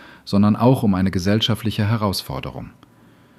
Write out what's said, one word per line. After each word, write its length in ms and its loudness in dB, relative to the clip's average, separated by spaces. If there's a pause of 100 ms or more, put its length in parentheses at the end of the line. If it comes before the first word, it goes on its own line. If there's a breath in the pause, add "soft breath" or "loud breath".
(260 loud breath)
sondern 300 2
auch 280 2
um 120 2
eine 160 0
gesellschaftliche 760 0
Herausforderung. 840 -4 (680 soft breath)